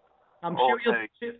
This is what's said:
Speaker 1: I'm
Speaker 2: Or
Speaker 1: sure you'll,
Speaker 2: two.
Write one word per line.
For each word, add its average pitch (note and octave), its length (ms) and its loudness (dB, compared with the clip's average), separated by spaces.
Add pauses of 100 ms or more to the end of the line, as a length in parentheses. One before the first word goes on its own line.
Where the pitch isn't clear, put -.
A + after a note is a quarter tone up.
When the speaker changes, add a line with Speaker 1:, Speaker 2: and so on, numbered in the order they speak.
(420)
Speaker 1:
I'm E3+ 140 -4
Speaker 2:
Or B3 240 4
Speaker 1:
sure A#3 140 0 (260)
you'll, A#3 120 -8
Speaker 2:
two. A#3+ 80 -16